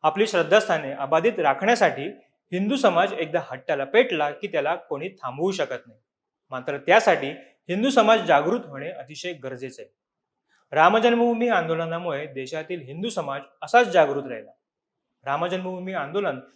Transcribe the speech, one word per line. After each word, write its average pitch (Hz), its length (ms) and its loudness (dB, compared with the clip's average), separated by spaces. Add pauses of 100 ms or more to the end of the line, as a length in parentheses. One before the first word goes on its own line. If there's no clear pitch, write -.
आपली 196 240 2
श्रद्धास्थाने 165 640 2
अबाधित 160 480 0
राखण्यासाठी 151 680 2 (440)
हिंदू 202 240 -2
समाज 196 380 2
एकदा 160 300 -2
हट्टाला 139 420 -4
पेटला 170 460 2
की 202 160 -10
त्याला 156 280 -2
कोणी 165 340 -8
थांबवू 160 420 -6
शकत 139 360 -6
नाही, 113 120 -20 (500)
मात्र 131 280 -6
त्यासाठी 160 520 4 (400)
हिंदू 214 200 0
समाज 220 320 4
जागृत 170 440 2
होणे 139 240 -12
अतिशय 151 440 -12
गरजेचे 127 480 -12
आहे." - 140 -20 (760)
राम 175 260 6
जन्मभूमी 233 500 2
आंदोलनामुळे 165 760 -2
देशातील 151 560 -10
हिंदू 165 280 -8
समाज 147 320 -6 (200)
असाच 233 260 4
जागृत 147 440 4
राहिला. 110 200 -14 (760)
राम 151 200 -2
जन्मभूमी 185 480 -6
आंदोलन 160 460 -4 (160)